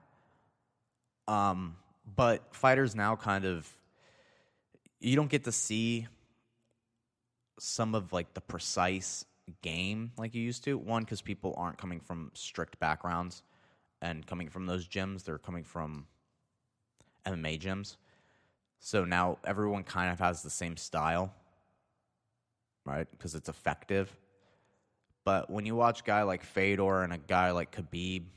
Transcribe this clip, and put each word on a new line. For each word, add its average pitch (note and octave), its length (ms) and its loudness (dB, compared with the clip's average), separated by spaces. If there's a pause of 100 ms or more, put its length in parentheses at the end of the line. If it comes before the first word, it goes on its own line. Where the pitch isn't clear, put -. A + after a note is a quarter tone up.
(1300)
Um, F#2 480 2 (300)
but A#2 480 4
fighters C3 400 6
now A2 220 4
kind G2 280 0
of, F2 240 -2 (1300)
you B2+ 160 4
don't D3 120 6
get C3 160 2
to A#2 80 -2
see A2+ 540 0 (1500)
some A2 380 0
of, F#2+ 160 -4
like, F2+ 200 -2
the F2+ 80 -12
precise - 840 -2 (360)
game G2+ 540 -4
like A2+ 180 -6
you A#2 80 -2
used A#2+ 220 -4
to. C#3 120 0
One, A2+ 280 -2
'cause G#2+ 180 -6
people G2 340 -4
aren't F2 220 -4
coming F2+ 220 -6
from E2 340 -8
strict - 440 -8
backgrounds F2 640 -2 (580)
and E2 260 -6
coming F2 220 -6
from F#2 180 -8
those F2+ 220 -4
gyms. F#2+ 360 -6
They're D#2 140 -6
coming F2 260 -8
from D#2 420 -8 (1160)
M F#2+ 100 -4
M D#2+ 120 -4
A D#2 120 -4
gyms. F#2+ 380 -6 (840)
So G2+ 260 0
now F2 400 2
everyone G2+ 400 -2
kind F2+ 280 0
of F2 60 -6
has F2+ 240 2
the D2 80 -10
same E2+ 260 -6
style, E2 580 0 (1500)
right? D2+ 220 -2 (120)
'Cause D#2+ 160 -8
it's D#2+ 140 -10
effective. F#2+ 680 -2 (1080)
But G2 260 2
when G#2 160 -2
you A2+ 80 -2
watch A#2 260 4
a - 40 -16
guy G#2+ 180 4
like F#2 220 0
Fedor F#2+ 580 4
and F2 100 -2
a E2 60 -4
guy F2+ 320 4
like F2 220 0
Khabib F2 540 -4 (100)